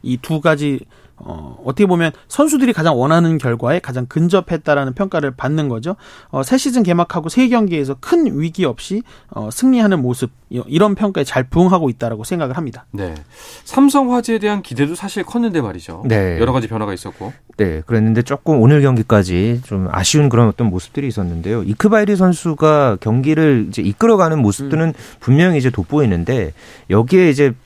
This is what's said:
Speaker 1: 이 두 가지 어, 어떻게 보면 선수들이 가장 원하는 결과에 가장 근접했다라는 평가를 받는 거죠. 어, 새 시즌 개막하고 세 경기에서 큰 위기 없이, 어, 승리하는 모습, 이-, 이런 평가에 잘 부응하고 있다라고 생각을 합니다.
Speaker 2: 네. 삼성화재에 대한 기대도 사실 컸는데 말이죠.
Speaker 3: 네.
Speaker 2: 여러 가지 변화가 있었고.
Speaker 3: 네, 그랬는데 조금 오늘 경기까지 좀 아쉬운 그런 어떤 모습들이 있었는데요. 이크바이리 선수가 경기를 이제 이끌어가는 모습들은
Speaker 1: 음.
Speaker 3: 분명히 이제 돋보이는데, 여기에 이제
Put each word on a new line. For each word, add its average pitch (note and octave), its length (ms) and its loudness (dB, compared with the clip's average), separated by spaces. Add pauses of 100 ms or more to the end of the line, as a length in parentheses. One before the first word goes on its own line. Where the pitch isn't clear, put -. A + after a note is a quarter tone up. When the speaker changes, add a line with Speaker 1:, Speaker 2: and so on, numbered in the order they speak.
Speaker 1:
이 B2+ 200 -4
두 D#3 180 -4
가지 D3 400 0 (420)
어, D2+ 420 -16
어떻게 C3+ 220 0
보면 E3+ 260 2 (160)
선수들이 C#4 440 2
가장 D#3+ 260 0
원하는 D#3+ 380 2
결과에 B2+ 420 -2
가장 B2 280 -6
근접했다라는 D#3+ 880 0
평가를 F3 380 -4
받는 C#3+ 360 -2
거죠. B2+ 280 -6 (340)
어, C3+ 120 -4
새 B3 140 0
시즌 B3+ 260 0
개막하고 E3+ 460 0
세 B3+ 200 2
경기에서 E3+ 520 0
큰 D4 400 0
위기 E3 240 -4
없이, F#3 380 -6 (260)
어, G#2+ 220 -10
승리하는 A3 500 2
모습, B2 300 -4 (180)
이-, A#2+ 180 -8
이런 F#3+ 280 2
평가에 F#3+ 300 -2
잘 C3 200 -2
부응하고 E3 460 2
있다라고 A2+ 340 -6
생각을 D3+ 320 -4
합니다. D3 340 -10
Speaker 2:
네. F#2 240 -8 (500)
삼성화재에 B3 760 2
대한 G#3 240 -2
기대도 C#3+ 320 -2
사실 G3 280 -8
컸는데 A3 380 -2
말이죠. F2+ 460 -10
Speaker 3:
네. G2 340 0
Speaker 2:
여러 A#2+ 120 0
가지 A#2+ 160 -2
변화가 G#2+ 260 -6
있었고. G2 380 -12 (260)
Speaker 3:
네, F2 260 -2
그랬는데 A2+ 380 2
조금 C#3+ 400 0
오늘 C#3+ 180 6
경기까지 A2 840 2
좀 F#2+ 260 -4
아쉬운 C#3+ 400 2
그런 A#2 180 4
어떤 A2+ 200 -2
모습들이 G2 380 -6
있었는데요. F#2+ 580 -4
이크바이리 G#3 520 2
선수가 D#3 840 2
경기를 C3+ 680 2
이제 G2+ 140 -6
이끌어가는 E3 560 2
모습들은 C#3 500 0
Speaker 1:
음. D3+ 40 -2 (280)
Speaker 3:
분명히 D#3 380 4
이제 C3 100 2
돋보이는데, G#2 840 -2 (340)
여기에 B2 400 4
이제 C#3 240 2 (140)